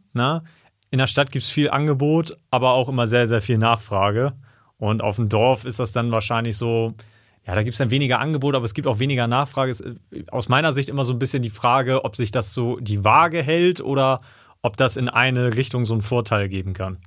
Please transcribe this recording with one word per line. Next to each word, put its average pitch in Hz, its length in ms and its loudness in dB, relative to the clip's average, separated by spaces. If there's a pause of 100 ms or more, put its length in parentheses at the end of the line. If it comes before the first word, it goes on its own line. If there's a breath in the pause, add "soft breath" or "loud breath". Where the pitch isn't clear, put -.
(140)
ne? 143 300 0 (460 soft breath)
In 131 100 0
der 131 80 2
Stadt 139 240 0
gibt's - 180 -6
viel 147 200 0
Angebot, 151 680 0 (140)
aber 127 200 2
auch 127 180 2
immer 123 180 0
sehr, 120 200 4
sehr 110 140 2
viel 117 160 0
Nachfrage. 110 760 2 (440 soft breath)
Und 110 260 -2
auf 107 140 -2
dem 113 120 0
Dorf 120 340 4
ist 123 160 -6
das 120 120 -4
dann 117 200 -2
wahrscheinlich 113 460 -2
so, 113 360 -2 (520 soft breath)
ja, 92 80 -6
da 107 100 2
gibt's 117 140 -4
dann 123 140 0
weniger 127 280 2
Angebot, 143 360 0
aber 123 100 0
es 107 80 -6
gibt 147 140 -4
auch 113 120 0
weniger 127 280 0
Nachfrage. 131 440 0
Es, 117 100 -8
äh, 120 140 -12 (360)
aus 120 180 -4
meiner 143 240 2
Sicht 135 160 -2
immer 139 160 -2
so 123 80 -2
ein 117 60 -4
bisschen 131 240 -2
die 113 80 -4
Frage, 127 520 2
ob - 120 -6
sich 110 160 -4
das 113 220 -2
so 120 260 -2
die 104 240 -4
Waage 156 400 4
hält 175 360 2
oder 131 420 0 (400 soft breath)
ob 120 160 -2
das 131 200 2
in 123 120 0
eine 123 480 2
Richtung 127 280 -2
so 110 80 -2
einen 110 80 0
Vorteil 107 480 0
geben 95 240 -4
kann. 95 340 -8